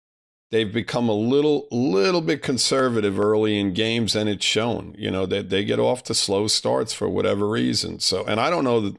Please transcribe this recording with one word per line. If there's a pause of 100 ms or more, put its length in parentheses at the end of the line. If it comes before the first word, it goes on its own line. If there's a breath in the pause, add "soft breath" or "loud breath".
(500)
they've
become
a
little,
little
bit
conservative
early
in
games,
and
it's
shown.
You
know,
that
they
get
off
to
slow
starts
for
whatever
reason.
So,
and
I
don't
know
that,